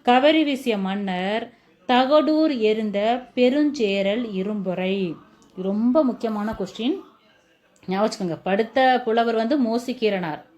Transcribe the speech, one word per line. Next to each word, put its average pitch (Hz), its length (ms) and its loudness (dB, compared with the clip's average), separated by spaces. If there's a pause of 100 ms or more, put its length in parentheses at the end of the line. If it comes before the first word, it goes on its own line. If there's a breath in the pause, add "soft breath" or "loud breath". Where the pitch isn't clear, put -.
கவரி 294 420 4
வீசிய 254 340 -2
மன்னர் 196 840 -4 (280 soft breath)
தகடூர் 294 720 2
எறிந்த 214 760 0
பெருஞ்சேரல் 240 1000 2
இரும்புரை. 190 840 -4 (400)
ரொம்ப 220 480 2
முக்கியமான 220 560 -4
கொஸ்டின், 226 360 -4 (920)
ஞாபகம் 196 220 0
வச்சுக்கோங்க. 175 340 -6
படுத்த 247 640 2
புலவர் 233 300 0
வந்து 233 260 0
மோசிக்கிறனார், 220 800 -2 (160)